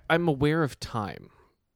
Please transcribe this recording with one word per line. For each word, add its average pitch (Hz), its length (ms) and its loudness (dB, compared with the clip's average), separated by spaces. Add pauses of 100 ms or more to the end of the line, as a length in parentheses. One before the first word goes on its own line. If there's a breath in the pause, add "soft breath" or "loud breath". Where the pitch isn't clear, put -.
I'm 170 200 2
aware 151 340 2
of 139 180 -4
time 101 500 -8 (440 soft breath)